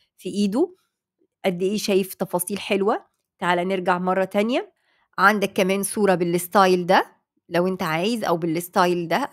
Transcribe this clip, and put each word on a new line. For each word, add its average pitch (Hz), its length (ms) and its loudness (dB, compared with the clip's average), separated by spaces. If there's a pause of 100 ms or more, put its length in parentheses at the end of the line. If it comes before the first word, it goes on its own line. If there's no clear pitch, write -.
(180)
في - 120 -12
إيده. 208 460 0 (720)
قد 180 180 0
إيه 202 140 -2
شايف 196 360 0
تفاصيل 185 460 -6
حلوة. 208 460 -2 (340)
تعالى 175 260 0
نرجع 185 340 -2
مرة 185 240 0
تانية. 220 500 -2 (440)
عندك 196 360 2
كمان 196 300 0
صورة 196 320 2
بالستايل 180 720 2
ده 196 320 2 (320)
لو 175 180 0
أنت 185 160 -4
عايز، 185 400 -2
أو 170 140 0
بالستايل 175 720 0
ده، 202 260 -2